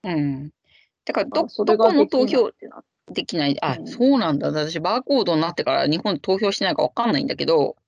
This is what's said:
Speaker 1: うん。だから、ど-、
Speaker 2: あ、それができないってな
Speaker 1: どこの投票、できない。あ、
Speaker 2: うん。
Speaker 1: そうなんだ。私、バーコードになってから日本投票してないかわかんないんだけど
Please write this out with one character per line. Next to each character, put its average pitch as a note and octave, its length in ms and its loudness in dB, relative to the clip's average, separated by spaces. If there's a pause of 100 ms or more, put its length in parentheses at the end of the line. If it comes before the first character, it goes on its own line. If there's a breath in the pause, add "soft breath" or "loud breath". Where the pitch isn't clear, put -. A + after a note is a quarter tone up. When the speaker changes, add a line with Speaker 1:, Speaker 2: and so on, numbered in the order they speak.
Speaker 1:
う G3 100 -6
ん。 C#3+ 380 -4 (520)
だ - 100 -6
か G3+ 100 0
ら、 - 60 -6
ど-、 - 160 0
Speaker 2:
あ、 A#3 40 -14
そ - 160 -4
れ - 100 4
が A3 160 4
で - 20 0
き D4 40 4
な C#4+ 40 6
い D4 40 6
っ - 20 -14
て C#4+ 100 0
な - 20 4
Speaker 1:
ど B3+ 60 4
こ - 0 -
の - 20 -4
投 - 0 -
票、 A#3 240 2 (600)
で F#3 140 -6
き F3 120 -6
な C#3+ 100 0
い。 C#3+ 160 0
あ、 C3+ 160 -2
Speaker 2:
う - 20 -12
ん。 - 60 -12
Speaker 1:
そ - 180 -2
う C4+ 140 4
な E3+ 120 0
ん C#3+ 60 0
だ。 C#3+ 120 -2
私、 D#3 300 -4
バ F#3+ 200 -2
ー C4 40 -8
コ C4+ 180 0
ー - 20 0
ド E3 120 2
に D#3 60 2
な E3 80 0
っ E3+ 60 -10
て D#3 80 -4
か C3+ 100 0
ら C#3 140 0
日 D#3 140 0
本 F#3 180 -2
投 F#3+ 180 0
票 G3+ 140 0
し - 80 -6
て G3 60 -2
な F3+ 60 0
い D3+ 40 -2
か - 80 0
わ - 80 0
か A#3+ 160 -2
ん G#3+ 40 2
な C#3+ 60 2
い - 60 -2
ん - 40 -4
だ - 80 -4
け - 120 -4
ど D#3 280 2 (120)